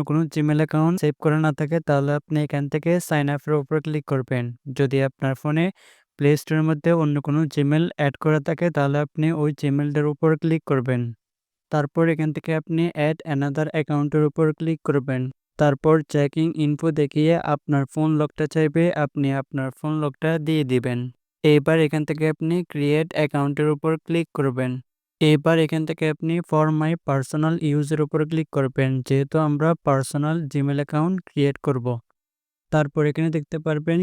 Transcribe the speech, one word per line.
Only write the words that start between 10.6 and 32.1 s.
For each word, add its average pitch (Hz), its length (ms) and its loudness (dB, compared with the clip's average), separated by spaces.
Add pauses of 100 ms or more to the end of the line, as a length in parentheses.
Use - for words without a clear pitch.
করবেন। 127 360 0 (720)
তারপর 151 380 0
এখান 156 240 0
থেকে 160 220 -6
আপনি 160 280 -2 (240)
add 160 100 -2 (160)
another 143 360 0
অ্যাকাউন্টের 151 540 0
উপর 151 300 0
ক্লিক 160 300 -4
করবেন। 135 380 0 (360)
তারপর 151 380 4 (140)
চেকিং 151 460 0
ইনফো 147 360 0
দেখিয়ে 151 480 2
আপনার 147 460 0
ফোন 156 320 0
লকটা 151 300 -2
চাইবে, 156 440 2
আপনি 147 420 -2
আপনার 135 440 -6
ফোন 151 240 -4
লকটা 147 360 -2
দিয়ে 156 260 0
দিবেন। 123 360 0 (440)
এবার 151 360 4
এখান 151 260 0
থেকে 156 240 -4
আপনি 160 340 -2
ক্রিয়েট 151 500 0
অ্যাকাউন্টের 143 560 0
উপর 151 280 0
ক্লিক 165 360 -2
করবেন। 127 380 -2 (500)
এবার 151 380 4
এখান 160 260 0
থেকে 156 240 -4
আপনি 160 300 -2
for 156 260 0 (160)
my 156 100 0 (160)
personal 151 480 0 (200)
use-এর 151 260 0
উপর 151 240 -2
ক্লিক 160 260 -4
করবেন, 135 380 0 (120)
যেহেতু 139 360 0
আমরা 151 320 2 (140)
পার্সোনাল 147 540 0 (100)
Gmail 139 280 -2
অ্যাকাউন্ট 156 460 0
ক্রিয়েট 139 360 0
করব। 127 280 -2 (840)